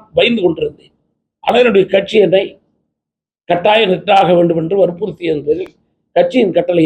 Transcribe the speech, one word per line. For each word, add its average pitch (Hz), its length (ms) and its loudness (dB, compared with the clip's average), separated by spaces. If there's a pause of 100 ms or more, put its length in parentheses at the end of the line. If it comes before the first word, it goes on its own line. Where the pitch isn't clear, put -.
(180)
பயந்து 214 260 0
கொண்டிருந்தேன். 156 500 -6 (500)
ஆனால், 220 180 0
என்னுடைய 196 260 2
கட்சி 196 320 -2
என்னை 190 260 2 (1040)
கட்டாயம் 196 440 0
நிற்றாக 190 420 2
வேண்டும் 170 260 2
என்று 165 160 -4
வற்புறுத்திய 175 580 -2 (100)
பேரில் 160 280 -4 (420)
கட்சியின் 196 420 0
கட்டளை 170 280 0